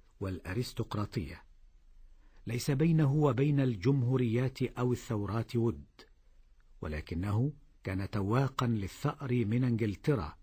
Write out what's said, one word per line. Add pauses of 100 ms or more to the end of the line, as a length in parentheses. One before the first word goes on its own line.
(200)
والأرستقراطية، (1040)
ليس
بينه
وبين
الجمهوريات
أو
الثورات
ود، (960)
ولكنه (300)
كان
تواقا
للثأر
من
إنجلترا